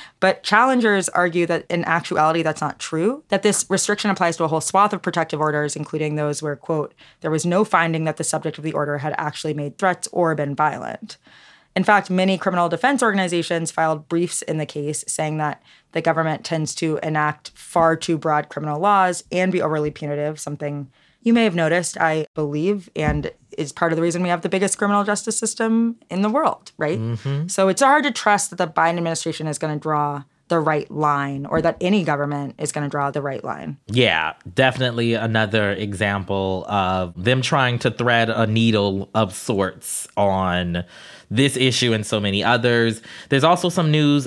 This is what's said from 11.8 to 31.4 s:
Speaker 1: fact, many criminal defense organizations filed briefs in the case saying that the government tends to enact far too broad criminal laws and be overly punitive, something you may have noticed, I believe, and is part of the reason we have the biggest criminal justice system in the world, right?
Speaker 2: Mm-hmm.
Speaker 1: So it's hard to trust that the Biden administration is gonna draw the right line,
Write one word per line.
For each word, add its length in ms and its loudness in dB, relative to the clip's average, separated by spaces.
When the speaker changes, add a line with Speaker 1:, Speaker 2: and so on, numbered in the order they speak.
Speaker 1:
fact, 260 4
many 300 2
criminal 300 0
defense 340 0
organizations 720 0
filed 360 -2
briefs 340 -2
in 160 -4
the 80 -4
case 420 -6
saying 300 -4
that 220 -4
the 100 -4
government 440 0
tends 320 -4
to 260 -2
enact 540 -2
far 400 2
too 200 -2
broad 320 0
criminal 300 -6
laws 540 2
and 180 2
be 100 0
overly 300 0
punitive, 480 -4
something 500 -8
you 120 4
may 100 6
have 100 2
noticed, 460 0
I 240 2
believe, 640 -2
and 340 0
is 140 -6
part 200 0
of 40 2
the 60 0
reason 200 0
we 80 0
have 100 0
the 80 -4
biggest 300 0
criminal 260 2
justice 320 -2
system 600 0
in 140 -2
the 80 2
world, 480 -2
right? 200 0
Speaker 2:
Mm-hmm. 500 -4
Speaker 1:
So 200 2
it's 140 0
hard 220 4
to 60 0
trust 380 0
that 80 -14
the 100 0
Biden 300 0
administration 500 -4
is 120 -4
gonna 180 -4
draw 460 -2
the 100 2
right 320 0
line, 560 -2